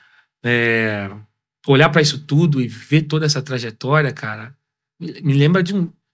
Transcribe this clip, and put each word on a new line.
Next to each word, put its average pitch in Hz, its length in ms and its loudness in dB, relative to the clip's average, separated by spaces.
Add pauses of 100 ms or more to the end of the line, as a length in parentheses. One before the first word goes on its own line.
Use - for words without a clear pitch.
(420)
É, 113 680 0 (560)
olhar 143 240 6
pra 165 100 4
isso 151 200 0
tudo 143 420 2
e 120 60 -4
ver 123 340 -2
toda 156 240 -4
essa 131 160 0
trajetória, 127 680 -4
cara, 110 460 -12 (420)
me, 165 220 -12
me 143 140 0
lembra 156 280 4
de 175 120 -2
um, 180 180 -2 (220)